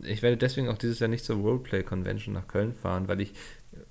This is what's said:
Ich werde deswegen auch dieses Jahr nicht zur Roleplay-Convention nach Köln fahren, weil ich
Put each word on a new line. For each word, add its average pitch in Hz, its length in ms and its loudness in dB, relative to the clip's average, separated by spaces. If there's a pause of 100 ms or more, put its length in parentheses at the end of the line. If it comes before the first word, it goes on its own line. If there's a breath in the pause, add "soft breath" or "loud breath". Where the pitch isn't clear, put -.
Ich 104 220 -4
werde 120 160 6
deswegen 127 300 2
auch 113 100 0
dieses 117 220 0
Jahr 117 80 2
nicht 117 160 0
zur 117 120 0
Roleplay-Convention 101 1000 0
nach 95 140 -6
Köln 104 240 2
fahren, 92 360 0
weil 98 120 0
ich 98 140 -4 (560 loud breath)